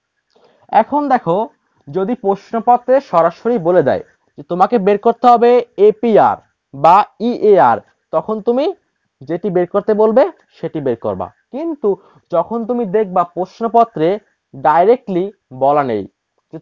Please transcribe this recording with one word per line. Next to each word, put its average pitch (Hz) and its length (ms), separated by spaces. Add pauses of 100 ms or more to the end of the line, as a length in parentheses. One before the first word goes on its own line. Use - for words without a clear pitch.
(680)
এখন 285 400
দেখো, 233 400 (420)
যদি 190 240
প্রশ্নপত্রে 240 880
সরাসরি 185 580
বলে 175 240
দেয় 113 200 (340)
যে 147 60
তোমাকে 185 360
বের 202 200
করতে 233 280
হবে 240 400 (100)
এপিআর 190 600 (380)
বা 165 320 (140)
ইএআর, 190 580 (320)
তখন 208 300
তুমি 262 340 (460)
যেটি 170 300
বের 175 160
করতে 202 280
বলবে 220 380 (160)
সেটি - 320
বের 131 160
করবা। 92 360 (200)
কিন্তু 285 440 (360)
যখন 208 340
তুমি 240 200
দেখবা 185 380
প্রশ্নপত্রে 196 960 (380)
directly 180 760 (200)
বলা 139 320
নেই 107 220 (460)
যে 160 100